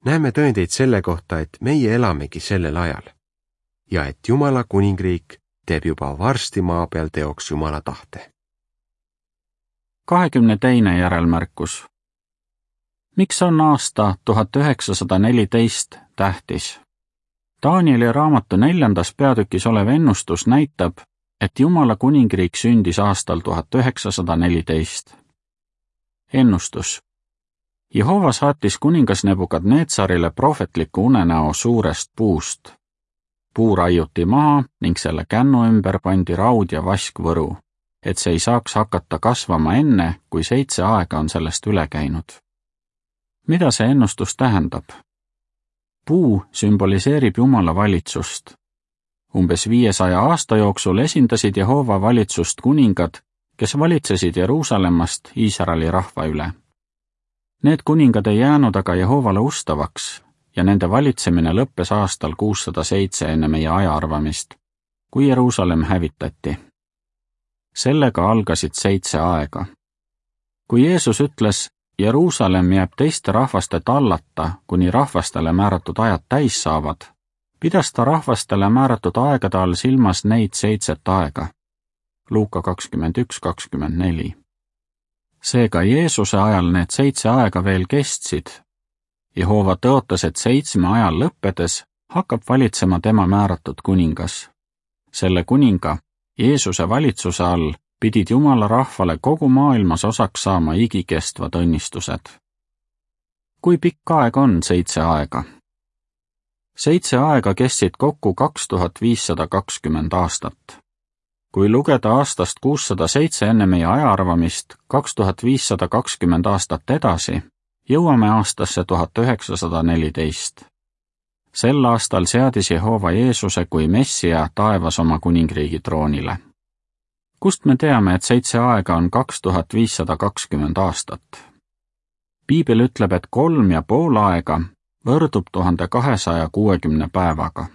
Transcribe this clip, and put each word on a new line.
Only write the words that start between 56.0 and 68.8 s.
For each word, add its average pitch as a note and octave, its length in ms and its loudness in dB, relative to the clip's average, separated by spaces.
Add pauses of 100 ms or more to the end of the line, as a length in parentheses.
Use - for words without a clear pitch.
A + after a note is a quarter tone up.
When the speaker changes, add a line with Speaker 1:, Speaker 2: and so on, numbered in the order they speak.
Speaker 2:
üle. D#2 260 -6 (1080)
Need D3+ 220 2
kuningad B2 420 4
ei G#2 120 2
jäänud C3 380 4
aga F#2 180 0
Jehovale G2+ 440 2
ustavaks - 840 -4 (340)
ja F2+ 80 0
nende F#2 260 2
valitsemine F#2 640 0
lõppes G#2 400 -2
aastal F2+ 420 -2
kuussada F#2 480 -4
seitse G2 480 -2
enne D#2 160 0
meie D#2 200 -2
ajaarvamist, D#2 840 -2 (560)
kui C#3 180 2
Jeruusalemm G2+ 560 2
hävitati. D#2 720 -4 (1200)
Sellega B2+ 560 0
algasid G2+ 440 0
seitse F#2+ 440 -2